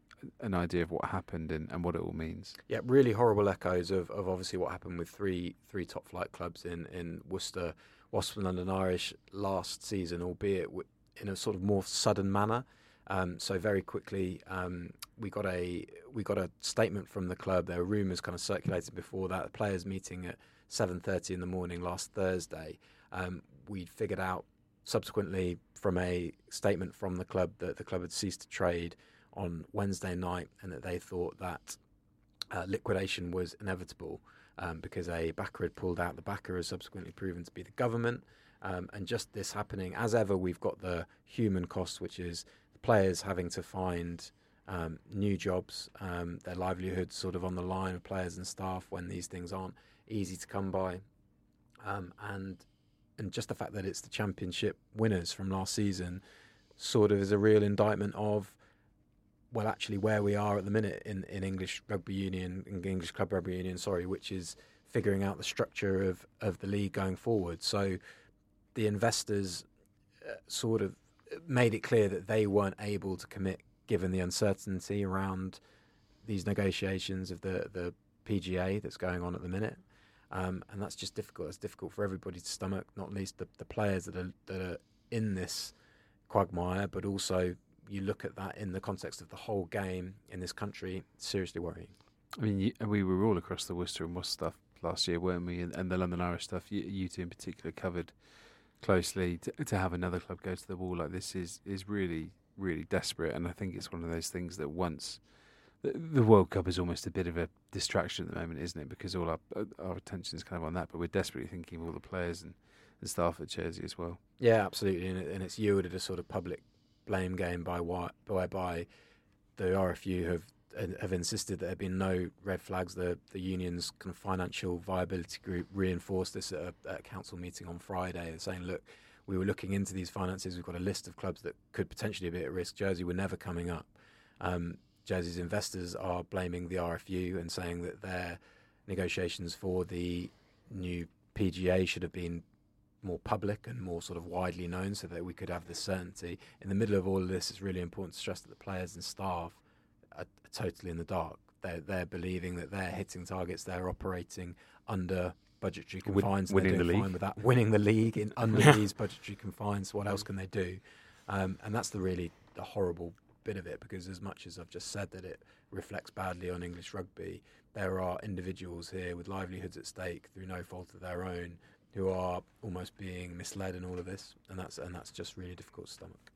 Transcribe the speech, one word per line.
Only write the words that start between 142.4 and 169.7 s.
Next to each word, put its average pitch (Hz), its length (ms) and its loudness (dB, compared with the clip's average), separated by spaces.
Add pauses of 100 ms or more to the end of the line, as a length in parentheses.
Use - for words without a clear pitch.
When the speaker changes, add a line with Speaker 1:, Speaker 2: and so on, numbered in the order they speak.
Speaker 2:
more 87 160 -4
public 104 480 0
and 123 120 -8
more 87 220 -4
sort - 140 -8
of 85 100 -8
widely 90 400 0
known 92 260 -2
so 101 140 -6
that 85 180 -6
we 92 80 -6
could 90 160 -8
have 85 200 -6
this 85 100 -8
certainty. 90 580 -4 (240)
In - 80 -8
the 98 60 0
middle 104 220 6
of 92 100 6
all 95 160 4
of 92 60 0
this, 92 200 0
it's - 140 -10
really 92 180 -2
important 87 340 -6
to - 40 -12
stress - 220 -4
that - 80 -20
the - 80 -20
players 92 400 -6
and 85 80 -12
staff 87 480 -4 (640)
are, 76 60 -8
are - 300 -16
totally - 380 -4
in 82 80 -4
the 82 60 -4
dark. 82 340 -2 (240)
They're, 87 160 -4
they're 90 280 -2
believing 90 500 -4
that 85 160 -8
they're 95 180 -2
hitting 92 340 -6
targets, 87 380 -4
they're 92 260 -4
operating 90 680 -4 (320)
under 90 440 2 (280)
budgetary 95 460 -4
Speaker 1:
Win-, 98 160 8
Speaker 2:
confines, 98 300 4
Speaker 1:
winning 95 200 8
Speaker 2:
they're 87 60 6
doing 87 100 8
Speaker 1:
the 85 40 8
league. 98 120 8
Speaker 2:
fine 95 80 0
with 90 80 -2
that, 98 180 0
winning 117 320 8
the 107 80 8
league 110 400 6
in 107 160 0
Speaker 1:
<laughs> - 20 -6
Speaker 2:
under 113 360 10
these 107 200 8
budgetary - 440 -4
confines. 101 580 -2
What 101 140 0
else 101 160 0
can 101 100 -6
they 95 120 -4
do? 92 320 -2 (500)
Um, 95 340 2
and 107 100 -4
that's 113 180 0
the 104 100 -4
really 90 320 0 (220)
the - 80 -10
horrible 87 520 -2 (300)
bit 107 120 -4
of 90 120 -8
it, 87 100 -8
because 90 300 -10
as 92 120 -10
much - 240 -10
as 87 140 -12
I've 85 120 -14
just - 200 -10
said 98 220 -6
that 92 120 -12
it - 200 -12 (260)
reflects 98 400 -8
badly 90 400 -4
on 87 140 -2
English 87 300 -10
rugby, 90 480 -8 (320)
there 92 260 0
are 90 240 0
individuals 90 640 -6
here 90 260 -4
with 87 120 -10
livelihoods 92 480 -6